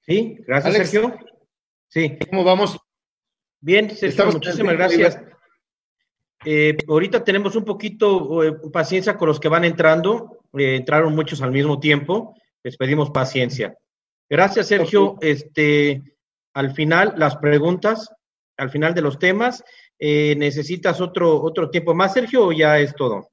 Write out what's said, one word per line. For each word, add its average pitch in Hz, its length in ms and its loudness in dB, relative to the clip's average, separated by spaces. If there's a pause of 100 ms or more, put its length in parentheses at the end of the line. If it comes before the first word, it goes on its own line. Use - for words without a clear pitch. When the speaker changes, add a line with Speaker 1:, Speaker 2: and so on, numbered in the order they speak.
Speaker 1:
Sí, 214 460 -4
gracias, 143 280 0
Speaker 2:
Alex. 190 160 0
Speaker 1:
Sergio. 226 280 -2 (680)
Sí. 156 280 -4 (140)
Speaker 2:
¿Cómo 190 140 0
vamos? 185 340 2 (800)
Speaker 1:
Bien, 202 300 0
Sergio, 208 180 -4
Speaker 2:
Estamos 175 260 2
Speaker 1:
muchísimas 170 260 -6
Speaker 2:
en 196 100 0
el 165 60 2
Speaker 1:
gracias. 170 440 2 (1200)
Eh, 151 320 2 (120)
ahorita 185 340 2
tenemos 202 340 0
un 220 80 -2
poquito, 190 800 0
eh, 156 160 0 (140)
paciencia 180 440 -2
con 165 120 0
los 151 100 2
que 151 100 -2
van 170 160 2
entrando. 170 760 2 (140)
Eh, 135 220 0
entraron 151 380 0
muchos 151 280 -4
al 131 100 -4
mismo 143 260 0
tiempo. 151 560 -2 (280)
Les 123 140 -12
pedimos 147 340 -2
paciencia. 123 680 -4 (520)
Gracias, 196 400 0
Sergio. 196 440 2
Speaker 2:
Ok. - 120 -12
Speaker 1:
Este, 147 760 0 (520)
al 139 180 -4
final, 160 440 0
las 147 200 0
preguntas, 175 760 0 (460)
al 135 140 -8
final 156 240 -2
de 170 80 -2
los 143 160 -2
temas. 214 440 0 (360)
Eh, 151 380 2
¿necesitas 147 640 -4
otro, 175 400 2
otro 160 300 -4
tiempo 165 240 -2
más, 185 200 0
Sergio, 240 320 2
o 170 60 0
ya 151 280 4
es 143 140 -2
todo? 113 380 -4